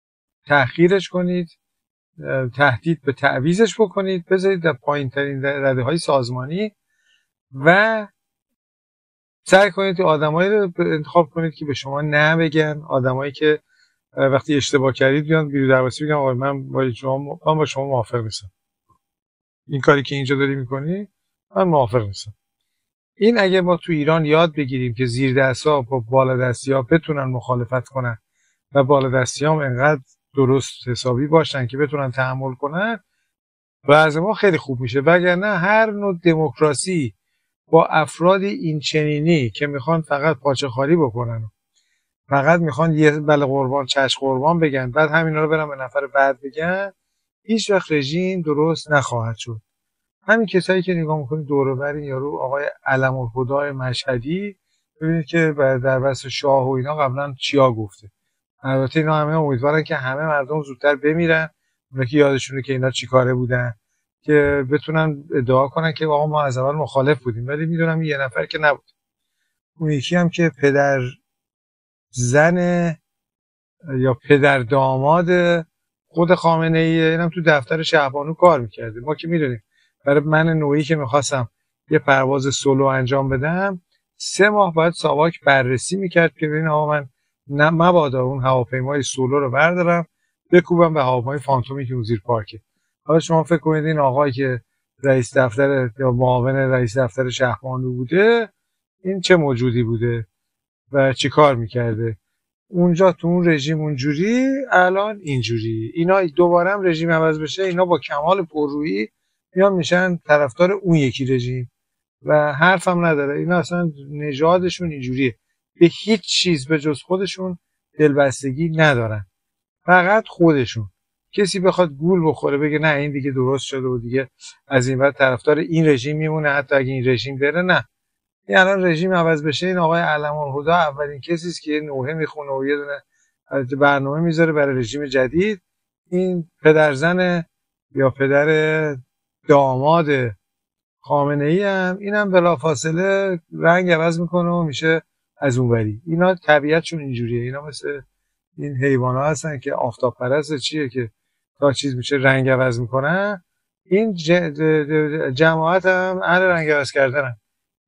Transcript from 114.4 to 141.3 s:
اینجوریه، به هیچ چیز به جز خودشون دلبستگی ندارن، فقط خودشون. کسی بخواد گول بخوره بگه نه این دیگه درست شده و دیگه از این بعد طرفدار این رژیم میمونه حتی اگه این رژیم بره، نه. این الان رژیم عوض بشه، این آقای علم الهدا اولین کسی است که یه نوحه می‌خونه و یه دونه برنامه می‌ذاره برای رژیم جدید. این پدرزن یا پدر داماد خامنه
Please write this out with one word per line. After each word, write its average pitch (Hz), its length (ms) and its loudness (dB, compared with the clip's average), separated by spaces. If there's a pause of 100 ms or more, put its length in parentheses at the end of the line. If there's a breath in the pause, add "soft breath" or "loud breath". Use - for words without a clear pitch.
اینجوریه، 127 480 -4 (420)
به 170 100 8 (120)
هیچ 208 180 0
چیز 156 480 -2
به 160 100 0
جز 143 240 -4
خودشون 185 560 -6 (400)
دلبستگی 139 720 0
ندارن، 117 580 0 (580)
فقط 185 420 4
خودشون. 127 640 0 (420)
کسی 190 280 -2
بخواد 180 320 2
گول 160 360 0
بخوره 143 300 -2
بگه 151 200 -2
نه 151 160 0
این 143 180 -2
دیگه 139 180 -4
درست 131 340 -2
شده 131 220 -6
و 127 120 -2
دیگه 123 320 -4 (360 loud breath)
از 127 220 0
این 131 100 -2
بعد 139 160 2
طرفدار 135 440 2
این 165 300 2
رژیم 143 280 0
میمونه 156 340 -2
حتی 139 240 -2
اگه 135 180 0
این 127 160 -2
رژیم 127 300 -2
بره، 147 240 0
نه. 175 220 0 (640)
این 196 100 4
الان 190 260 4
رژیم 180 300 0
عوض 165 300 2
بشه، 156 220 -2
این 185 120 -2
آقای 170 220 2
علم 151 360 -2
الهدا 143 380 -2
اولین 147 460 -2
کسی 165 280 -6
است 160 140 -12
که 151 100 -6
یه 151 80 -2
نوحه 143 340 -6
می‌خونه 147 380 -6
و 135 140 -4
یه 143 100 0
دونه 143 260 -10 (760)
برنامه 139 440 2
می‌ذاره 165 320 2
برای 143 240 0
رژیم 127 300 -4
جدید. 139 540 0 (500)
این 180 400 -2 (120)
پدرزن 160 800 4 (500)
یا 135 160 2
پدر 151 880 0 (520)
داماد 143 600 4 (920)
خامنه 143 440 0